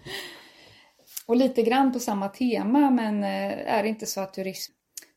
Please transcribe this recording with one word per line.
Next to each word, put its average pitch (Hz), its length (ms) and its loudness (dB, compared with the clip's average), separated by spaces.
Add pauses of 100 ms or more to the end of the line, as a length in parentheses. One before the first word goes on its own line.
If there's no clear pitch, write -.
(1300)
Och 233 100 2
lite 254 260 4
grann 254 300 4
på 247 80 -2
samma 202 280 -2
tema, 247 640 2
men, 214 340 0
eh, 196 520 -4
är 208 60 2
det 214 60 0
inte 214 180 -6
så - 140 -6
att 190 140 -8
turism-, 190 380 -8 (440)